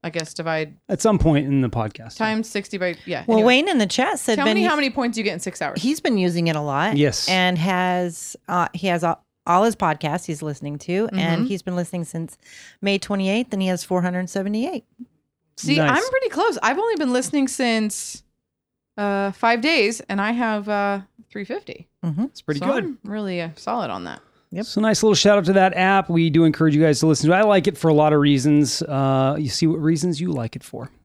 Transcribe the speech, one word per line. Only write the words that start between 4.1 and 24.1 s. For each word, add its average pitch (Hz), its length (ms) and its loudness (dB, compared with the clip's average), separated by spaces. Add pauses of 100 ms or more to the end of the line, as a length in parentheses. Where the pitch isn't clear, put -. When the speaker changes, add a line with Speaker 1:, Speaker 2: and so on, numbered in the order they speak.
Speaker 3:
said - 180 0
Speaker 1:
Tell 285 80 0
Speaker 3:
Ben 220 120 2
Speaker 1:
me 214 60 0
Speaker 3:
he - 40 2
Speaker 1:
how 311 100 2
many 277 140 0
points 240 260 -4
you 220 80 -4
get 208 80 -2
in 165 80 -8
six - 220 -8
hours. 151 200 -6
Speaker 3:
he's 277 180 -2
been 247 180 0
using 175 300 0
it 156 80 0
a 147 60 -2
lot. 147 360 -2
Speaker 2:
Yes. 143 300 0
Speaker 3:
And 180 300 2
has, 180 760 -2 (120)
uh, 175 260 0
he 180 140 -4
has 175 140 0
all, 165 220 -2 (220)
all 180 180 4
his 226 120 2
podcasts 156 500 -2
he's 156 160 -8
listening 147 380 -8
to. 196 320 -4
And 170 280 0
Speaker 1:
Mm-hmm. 233 60 0
Speaker 3:
he's 196 160 -4
been 180 140 -6
listening 175 280 -6
since 165 320 -10 (460)
May 196 160 0
twenty-eighth, 202 540 -2
and 196 100 -2
he 190 60 0
has 180 140 -2
four 180 200 -2
hundred 180 280 -4
seventy-eight. 214 540 -4 (720)
Speaker 1:
See, - 200 0
Speaker 2:
Nice. 254 260 2
Speaker 1:
I'm 508 80 -4
pretty 523 200 -2
close. 349 340 0
I've 277 160 2
only 453 160 0
been 285 160 0
listening 262 340 0
since, 220 760 -4 (720)
uh, 196 340 -2
five 233 300 2
days, 240 480 0
and 196 120 -2
I 214 120 -2
have, 220 360 -2
uh, 202 320 -2 (300)
three 208 140 -12
fifty. - 420 -12 (180)
Speaker 3:
Mm-hmm. 170 200 -2
Speaker 2:
It's - 180 -12
pretty 147 160 -4
Speaker 1:
So - 80 -4
Speaker 2:
good. 262 180 0
Speaker 1:
I'm 294 200 -8
really, 202 360 -6
uh, 165 140 -8
solid 202 360 -6
on 95 140 -8
that. 80 160 -14 (300)